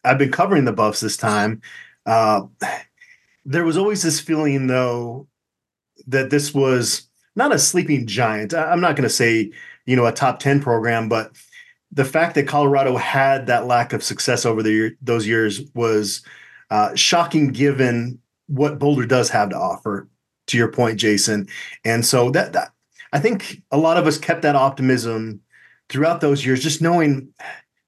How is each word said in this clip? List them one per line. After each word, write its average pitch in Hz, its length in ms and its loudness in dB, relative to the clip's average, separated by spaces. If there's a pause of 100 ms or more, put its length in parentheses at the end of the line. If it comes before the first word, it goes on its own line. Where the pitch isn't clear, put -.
I've 127 140 2
been 139 160 0
covering 175 320 2
the 120 80 0
Buffs 107 280 0
this 110 180 -4
time. 107 420 -2 (460)
Uh, 107 380 2 (1000)
there 160 220 -2
was 160 100 0
always 196 260 0
this 151 160 0
feeling, 147 480 0
though, 123 640 -2 (800)
that 135 240 -2
this 147 240 0
was 131 520 0 (280)
not 254 200 2
a 156 40 2
sleeping 143 480 0
giant. 107 480 -2
I, 160 160 -2
I'm 175 100 2
not 165 160 2
gonna 139 140 0
say, 113 420 2 (320)
you 127 100 2
know, 120 120 4
a 117 60 2
top 127 260 -2
ten 139 200 2
program, 113 520 -2
but 110 220 -2 (600)
the 139 140 0
fact 165 300 0
that 139 120 2
Colorado 139 480 2
had 135 520 0
that 120 180 0
lack 120 260 0
of 110 100 -6
success - 440 -2
over 110 160 0
the 107 100 0
year, 110 300 0
those 117 240 -2
years 110 340 0 (140)
was, 110 480 -2 (480)
uh, 107 240 0
shocking 170 540 2
given 123 720 0 (280)
what 147 320 -2
Boulder 139 260 0
does 120 240 2
have 104 220 0
to 92 80 -8
offer, 98 500 -6 (380)
to - 100 -4
your 117 140 2
point, 113 280 0
Jason. 104 500 0 (360)
And 165 200 0
so 127 260 2
that, 131 220 0
that, - 200 -4 (400)
I - 60 0
think 202 520 -2
a 139 80 0
lot 165 180 4
of 175 100 2
us 151 120 2
kept - 240 -2
that 147 140 2
optimism 117 840 0 (480)
throughout 165 320 0
those 143 240 2
years, 127 180 0
just 156 200 -4
knowing 151 460 2 (600)